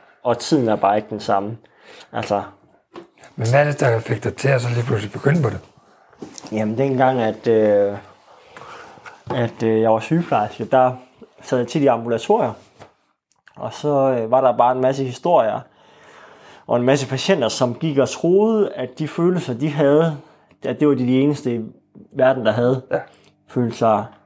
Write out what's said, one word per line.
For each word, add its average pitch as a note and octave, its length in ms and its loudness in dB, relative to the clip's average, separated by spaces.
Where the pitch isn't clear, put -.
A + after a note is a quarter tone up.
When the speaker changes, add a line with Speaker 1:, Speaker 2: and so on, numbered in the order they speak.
Speaker 1:
og A#2+ 140 0
tiden C3 320 0
er G#2 60 0
bare G2 200 2
ikke G#2+ 140 -4
den G#2+ 100 -10
samme. G#2 380 -4
Altså G#2+ 280 -4
Speaker 2:
Men A2+ 140 -4
hvad C3+ 100 4
er D3 120 6
det, C#3 80 -6
der A2+ 200 2
fik A2+ 240 -6
dig G#2+ 120 -4
til - 120 -4
at C3+ 140 2
så A#2+ 80 -4
lige A#2+ 160 -2
pludselig G#2+ 260 -4
begynde D#3 320 0
på A#2 60 0
det? F#2+ 100 -6
Speaker 1:
Jamen, G#2+ 260 -2
dengang, C3 420 2
at... A2 280 -2
Øh, G#2 500 4
at, A#2 280 -4
øh, A2+ 180 2
jeg A2+ 100 4
var A2 80 2
sygeplejerske, A#2+ 640 -2
der B2+ 260 4
sad - 160 -2
jeg A#2+ 100 -2
tit D#3 140 -2
i C#3 60 4
ambulatorier. A#2 680 0
Og - 180 -10
så, C#3 380 0
øh, A#2 200 -2
var C3 100 4
der B2 160 4
bare B2 180 4
en B2+ 60 -2
masse C3+ 220 0
historier, B2 560 0
og A#2+ 100 2
en A#2+ 60 0
masse C3+ 240 2
patienter, C3 420 0
som A#2+ 260 -2
gik D3 220 -4
og B2+ 120 2
troede, G#3 680 2
at B2+ 140 -8
de D#3 80 -4
følelser, E3+ 460 -2
de C3 160 -4
havde, D3 480 2
at B2 160 -4
det D3 80 4
var C#3+ 60 6
de, B2+ 120 0
de B2+ 160 2
eneste C3+ 340 0
i A#2 60 -4
verden, C3 320 2
der A2 60 2
havde. B2 300 0
Speaker 2:
Ja. D3 60 -2
Speaker 1:
Følte A#2 300 -4
sig G#2+ 280 2